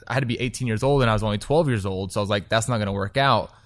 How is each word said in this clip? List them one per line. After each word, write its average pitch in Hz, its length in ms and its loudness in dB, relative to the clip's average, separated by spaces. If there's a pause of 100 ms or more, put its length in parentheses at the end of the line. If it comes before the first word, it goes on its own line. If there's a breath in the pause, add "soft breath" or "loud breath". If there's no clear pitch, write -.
I - 100 -6
had 135 40 2
to 135 80 0
be 117 100 -2
eighteen 127 300 -4
years 110 160 -2
old, 139 180 4
and 117 80 4
I 110 40 4
was 107 100 0
only 104 140 -2
twelve 147 320 2
years 104 160 0
old. 95 260 -4
So - 80 -2
I - 20 0
was 101 80 -2
like, 104 200 -2
"That's 113 180 2
not 120 120 0
gonna 101 120 -2
work 98 240 -4
out." 135 360 2 (140 soft breath)